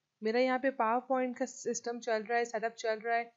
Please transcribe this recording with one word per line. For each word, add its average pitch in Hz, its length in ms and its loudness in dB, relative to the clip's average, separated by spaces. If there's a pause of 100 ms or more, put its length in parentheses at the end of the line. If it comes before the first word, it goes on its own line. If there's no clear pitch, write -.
(220)
मेरा 220 180 2
यहाँ 254 180 4
पे 262 120 2 (120)
PowerPoint 247 560 0
का 254 80 0
system 240 540 -4
चल 226 220 0
रहा 233 160 0
है, 240 60 2
setup 233 340 -2
चल 220 260 -2
रहा 233 120 2
है, 233 200 -2